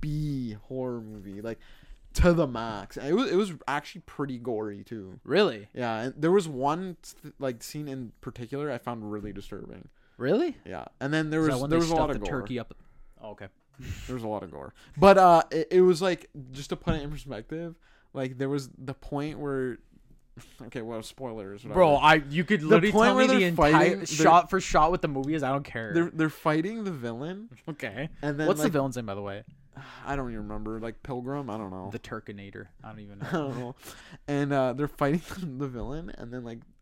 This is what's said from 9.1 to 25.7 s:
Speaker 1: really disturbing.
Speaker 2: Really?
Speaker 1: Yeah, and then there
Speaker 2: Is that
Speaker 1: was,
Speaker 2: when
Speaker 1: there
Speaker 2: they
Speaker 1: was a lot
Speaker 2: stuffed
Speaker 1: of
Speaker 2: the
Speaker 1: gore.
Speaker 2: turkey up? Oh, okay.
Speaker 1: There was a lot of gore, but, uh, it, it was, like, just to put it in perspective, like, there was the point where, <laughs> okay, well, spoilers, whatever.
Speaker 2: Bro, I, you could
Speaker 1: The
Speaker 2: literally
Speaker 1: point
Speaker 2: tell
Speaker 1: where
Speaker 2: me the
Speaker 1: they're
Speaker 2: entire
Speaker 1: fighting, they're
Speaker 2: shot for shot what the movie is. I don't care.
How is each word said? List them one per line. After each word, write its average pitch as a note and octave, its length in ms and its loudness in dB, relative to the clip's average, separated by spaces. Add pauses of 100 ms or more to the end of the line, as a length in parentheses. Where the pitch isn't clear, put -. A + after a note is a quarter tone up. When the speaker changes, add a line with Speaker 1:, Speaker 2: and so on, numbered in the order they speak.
Speaker 1:
really G#2 200 -8
disturbing. - 560 -14 (300)
Speaker 2:
Really? A#3 480 0
Speaker 1:
Yeah, E2+ 200 -10 (140)
and C#3 140 -2
then D#3 160 0
there D#3 120 0
Speaker 2:
Is D#3 60 4
that C#3+ 60 2
Speaker 1:
was, B2+ 80 -2
Speaker 2:
when C#3+ 80 -4
Speaker 1:
there E3 100 2
Speaker 2:
they E3+ 60 2
Speaker 1:
was D#3+ 60 -4
a E3 40 0
lot D#3 40 2 (100)
Speaker 2:
stuffed C3 60 -2
Speaker 1:
of G#2 100 -6
Speaker 2:
the F2+ 40 -4
Speaker 1:
gore. B2+ 120 -4
Speaker 2:
turkey A#2 180 -6
up? - 140 -12 (480)
Oh, A2 80 -14
okay. G#2 180 -16 (600)
Speaker 1:
There B2+ 80 -8
was A#2 80 -8
a A2 40 -6
lot G#2 140 -4
of F#2 80 -12
gore, C#2+ 240 -14 (240)
but, G3 220 10
uh, F3 320 10
it, D#3 180 -2
it F3+ 120 6
was, F3+ 200 6
like, F3+ 280 -2 (220)
just C3 200 -12
to F3 40 -4
put D#3+ 200 -2
it D3 80 -6
in D3 80 -10
perspective, D3 640 -10 (360)
like, C3 280 -6
there C3+ 100 -2
was C#3 260 -2
the C3 200 -12
point D3 420 -8
where, C3 400 -4 (440)
<laughs> - 420 -20
okay, A#2+ 180 -10
well, A2+ 220 -8
spoilers, A2 600 -12
whatever. - 120 -8
Speaker 2:
Bro, E3 220 8
I, D3+ 180 10 (120)
you D#3+ 160 -2
could G3+ 180 2
Speaker 1:
The D#3 40 -6
Speaker 2:
literally G3+ 260 8
Speaker 1:
point A3 180 6
Speaker 2:
tell B3+ 60 4
Speaker 1:
where C4 120 6
Speaker 2:
me C4 80 6
the G3+ 60 6
Speaker 1:
they're F3 80 4
Speaker 2:
entire D#3 220 4
Speaker 1:
fighting, E3 280 6
they're E3+ 80 -8
Speaker 2:
shot D#3+ 420 6
for F#3+ 100 0
shot E3 300 4
what F3+ 140 0
the E3+ 40 -2
movie C#3 280 -2
is. D3 80 -2
I C3 80 0
don't C#3 120 -2
care. A2+ 300 -8